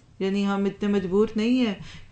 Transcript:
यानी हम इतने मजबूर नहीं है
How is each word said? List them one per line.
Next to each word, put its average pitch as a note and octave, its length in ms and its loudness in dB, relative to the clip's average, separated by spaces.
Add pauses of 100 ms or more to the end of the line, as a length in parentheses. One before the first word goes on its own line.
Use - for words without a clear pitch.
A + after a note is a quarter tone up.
(220)
यानी G3 200 0
हम G3 240 0
इतने G3 220 -2
मजबूर G3+ 480 2
नहीं A#3+ 220 2
है A3 220 0 (320)